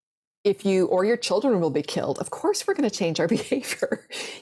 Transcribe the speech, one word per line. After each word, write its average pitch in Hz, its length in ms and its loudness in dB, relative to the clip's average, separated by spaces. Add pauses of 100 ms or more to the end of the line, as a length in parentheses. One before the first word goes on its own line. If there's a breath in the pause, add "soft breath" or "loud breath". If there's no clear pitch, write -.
(440)
if 196 220 0
you, 190 200 4
or 185 180 2
your 233 140 2
children 214 420 2
will 165 100 2
be 143 120 0
killed. - 380 -2
Of - 100 -8
course, - 360 -2
we're 392 80 0
gonna 311 160 0
change 165 300 -2
our - 80 2
<laughs> 233 100 0
behavior. - 680 -4 (340 loud breath)